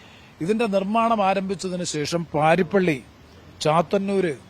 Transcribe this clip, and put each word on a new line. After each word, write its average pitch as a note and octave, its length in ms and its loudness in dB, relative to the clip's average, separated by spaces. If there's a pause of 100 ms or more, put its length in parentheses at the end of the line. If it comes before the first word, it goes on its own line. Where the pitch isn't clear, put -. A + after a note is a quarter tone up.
(420)
ഇതിന്റെ A3 260 0
നിർമ്മാണം G#3 580 0
ആരംഭിച്ചതിന് F#3+ 580 -2
ശേഷം D#3 500 -4
പാരിപ്പള്ളി, E3 720 2 (580)
ചാത്തന്നൂര്, F3+ 760 0 (140)